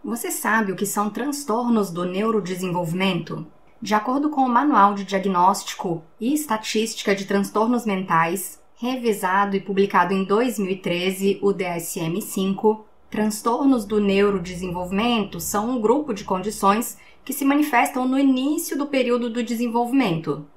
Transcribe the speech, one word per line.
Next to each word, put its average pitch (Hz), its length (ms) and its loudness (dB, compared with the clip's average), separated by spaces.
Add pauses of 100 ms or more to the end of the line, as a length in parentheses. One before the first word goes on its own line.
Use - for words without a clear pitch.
Você 233 300 -6
sabe 214 400 0
o 175 60 -4
que 208 80 -2
são 208 240 -2
transtornos 233 800 0
do 175 140 -4
neurodesenvolvimento? 180 1400 -2 (360)
De 208 120 -2
acordo 254 360 0
com 277 120 0
o 254 80 4
Manual 240 440 6
de 202 100 -4
Diagnóstico 185 1000 0 (160)
e 240 160 -2
Estatística 220 800 -2
de 196 120 -2
Transtornos 214 600 0
Mentais, 185 760 -2 (160)
revisado 202 800 0
e - 20 0
publicado 196 540 2
em 190 100 0
dois 220 340 0
mil 190 140 -2
e 190 60 -2
treze, 185 640 0
o 196 100 2
D 185 140 -2
S 170 340 -6
M 170 220 -2
cinco, 208 640 0 (240)
transtornos 240 760 2
do 208 160 0
neurodesenvolvimento 190 1400 0
são 208 280 -2
um 254 120 -2
grupo 262 320 0
de 190 100 -8
condições 202 720 -2 (280)
que 269 80 -8
se - 100 -4
manifestam 269 640 2
no 262 100 2
início 277 600 2
do 285 100 -2
período 240 420 0
do 233 140 -4
desenvolvimento. 233 1120 0